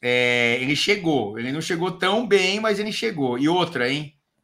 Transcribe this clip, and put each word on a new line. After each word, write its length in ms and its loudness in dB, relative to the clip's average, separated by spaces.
É, 600 2
ele 140 0
chegou, 640 0
ele 140 -6
não 80 -4
chegou 320 -4
tão 340 0
bem, 340 4
mas 200 0
ele 120 -6
chegou. 460 -2
E 100 2
outra, 420 0
hein? 260 -6